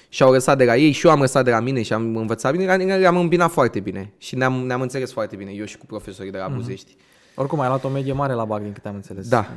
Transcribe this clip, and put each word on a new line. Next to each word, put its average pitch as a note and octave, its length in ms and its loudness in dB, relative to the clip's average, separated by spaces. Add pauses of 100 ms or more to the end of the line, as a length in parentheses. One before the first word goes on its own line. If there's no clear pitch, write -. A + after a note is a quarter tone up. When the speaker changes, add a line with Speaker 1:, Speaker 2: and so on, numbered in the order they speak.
Speaker 1:
și - 140 0
au C3 80 8
lăsat C3 260 4
de C3 80 6
la A#2 120 4
ei D3+ 140 6
și - 140 0
eu E3 60 10
am D3+ 80 6
lăsat C3+ 240 2
de B2 80 2
la A#2 80 2
mine B2 220 -2
și G#2+ 120 -4
am A2+ 220 -2
învățat A2+ 360 -2
bine, F#3 240 0
le-am F#3+ 420 4
îmbinat E3+ 340 2
foarte A#2+ 280 0
bine G2 380 -10
și - 180 -12
ne-am, C3 180 0
ne-am B2+ 280 -4
înțeles B2+ 300 -6
foarte G#2+ 240 -6
bine, G2 200 -12
eu G#2 100 -8
și - 120 -14
cu - 80 -20
profesorii G2 460 -12
de G2 60 -10
la F#2+ 100 -6
Speaker 2:
Mhm. C3+ 80 -6
Speaker 1:
Buzești. B2 400 -10 (400)
Speaker 2:
Oricum, C#3 240 -4
ai C3 80 0
luat C3 160 0
o C3+ 60 -4
medie C#3 240 -4
mare C3+ 200 -2
la A2+ 120 -2
bac, G#2+ 160 -4
din G#2 100 -8
câte G2+ 160 -14
am G2+ 80 -10
înțeles. G2 320 -12
Speaker 1:
Da, A#2 300 2